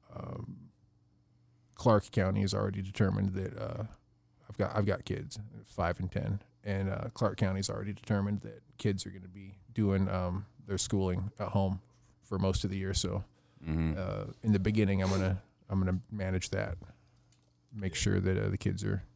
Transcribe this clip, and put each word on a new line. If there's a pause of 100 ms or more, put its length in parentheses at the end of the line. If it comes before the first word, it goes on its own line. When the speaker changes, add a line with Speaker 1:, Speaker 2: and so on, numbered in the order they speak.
(160)
Speaker 1:
Um, (1160)
Clark
County
has
already
determined
that,
uh, (640)
I've
got,
I've
got
kids, (260)
five
and
ten, (220)
and,
uh,
Clark
County's
already
determined
that (160)
kids
are
gonna
be (180)
doing,
um, (220)
their
schooling
at
home (400)
for
most
of
the
year.
So, (440)
Speaker 2:
Mm-hmm.
Speaker 1:
uh, (180)
in
the
beginning,
I'm
gonna, (280)
I'm
gonna (120)
manage
that, (960)
make
sure
that,
uh,
the
kids
are (140)